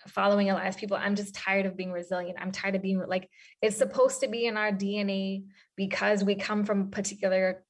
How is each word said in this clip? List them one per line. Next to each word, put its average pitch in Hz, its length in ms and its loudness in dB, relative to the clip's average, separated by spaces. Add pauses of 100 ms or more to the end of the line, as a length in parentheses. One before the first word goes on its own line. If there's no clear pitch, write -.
following 202 420 4
a 190 40 4
lot 180 120 0
is 196 80 -2
people, 196 220 -4
"I'm 202 180 0
just 202 220 -4
tired 190 300 0
of 185 100 -6
being 185 160 -6
resilient. 180 480 -4
I'm 185 100 -6
tired 196 240 -4
of 190 80 0
being," 190 240 0
like, 185 240 -4 (320)
it's 214 140 2
supposed 262 440 4
to 262 80 0
be 233 180 -2
in 220 100 -2
our 214 160 0
D 202 260 -2
N 202 100 0
A 196 360 -2 (320)
because 196 480 0
we 202 100 4
come 208 300 0
from 202 160 2
a 190 60 0
particular 190 840 0